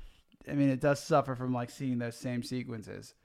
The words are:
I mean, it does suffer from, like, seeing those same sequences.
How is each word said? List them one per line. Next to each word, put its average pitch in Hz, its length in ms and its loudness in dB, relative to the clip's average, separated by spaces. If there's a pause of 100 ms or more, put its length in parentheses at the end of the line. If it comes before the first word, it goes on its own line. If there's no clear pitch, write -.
(480)
I - 60 -4
mean, 139 160 6
it 131 100 2
does 143 220 4
suffer 135 320 4
from, 127 180 -2
like, 120 180 -2
seeing 131 280 -2
those 120 180 -4
same 123 280 -4
sequences. 110 680 -8 (100)